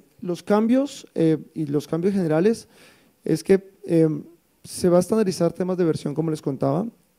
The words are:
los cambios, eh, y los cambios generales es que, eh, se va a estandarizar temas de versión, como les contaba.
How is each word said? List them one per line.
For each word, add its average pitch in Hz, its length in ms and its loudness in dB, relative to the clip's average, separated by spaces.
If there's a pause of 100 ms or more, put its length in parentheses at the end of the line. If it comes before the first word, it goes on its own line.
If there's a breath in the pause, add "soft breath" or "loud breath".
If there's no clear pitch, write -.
(200)
los 175 240 -6
cambios, 226 720 0
eh, 160 220 2 (140)
y 156 140 -6
los 143 220 -4
cambios 175 260 -2
generales 185 540 0 (560 soft breath)
es - 180 -2
que, 190 300 0 (140)
eh, 160 220 4 (540)
se - 260 -4
va 175 100 6
a - 20 6
estandarizar 180 520 0
temas 185 240 -4
de 180 80 0
versión, 156 300 -2
como 160 160 -2
les 156 100 -6
contaba. 139 460 -2 (320)